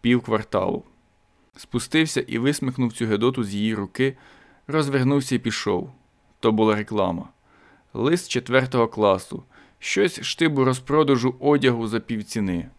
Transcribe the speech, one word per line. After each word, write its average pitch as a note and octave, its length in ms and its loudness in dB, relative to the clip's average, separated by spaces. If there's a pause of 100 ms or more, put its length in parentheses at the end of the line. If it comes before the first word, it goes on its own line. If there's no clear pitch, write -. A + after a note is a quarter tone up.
Півкварталу. G#2+ 800 0 (720)
Спустився - 640 -2
і - 160 -6
висмикнув B2+ 560 0
цю A#2 120 -4
гедоту A#2 380 0
з G2+ 100 -6
її G#2+ 220 -2
руки, B2+ 420 -4 (500)
розвернувся C#3 680 0
і A2+ 40 0
пішов. G#2+ 520 -4 (480)
То A2+ 120 2
була G#2+ 240 4
реклама. G2+ 540 -4 (640)
Лист D3+ 380 -2
четвертого B2+ 560 2
класу. G2+ 560 0 (360)
Щось - 420 -2
штибу D3 420 0
розпродажу C3 760 2
одягу B2+ 480 2
за A2 120 -2
півціни. G2+ 800 -4